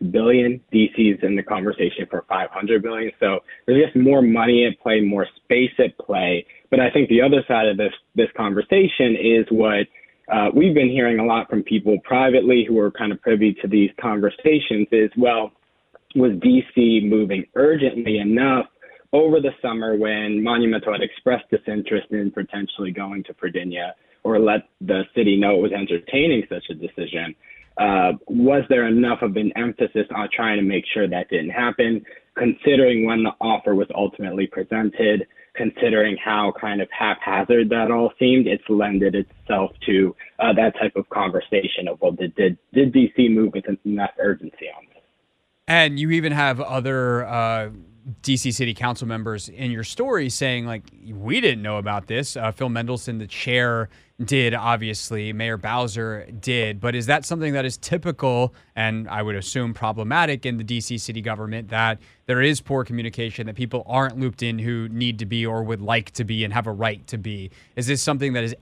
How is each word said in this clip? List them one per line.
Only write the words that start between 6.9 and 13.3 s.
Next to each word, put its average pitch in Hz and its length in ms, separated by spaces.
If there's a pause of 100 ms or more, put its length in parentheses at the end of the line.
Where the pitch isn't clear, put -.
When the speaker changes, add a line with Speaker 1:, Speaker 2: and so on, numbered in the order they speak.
Speaker 1:
think 143 200
the 117 120
other 139 240
side 113 220
of 104 80
this, 101 160 (240)
this 110 100 (100)
conversation 117 840
is 113 300
what, 107 360 (460)
uh, 104 200
we've 160 220
been 135 160
hearing 120 300
a 110 40
lot 113 240
from 104 140
people 104 400
privately 127 640
who 113 140
are 104 100
kind 104 220
of 95 100
privy 107 400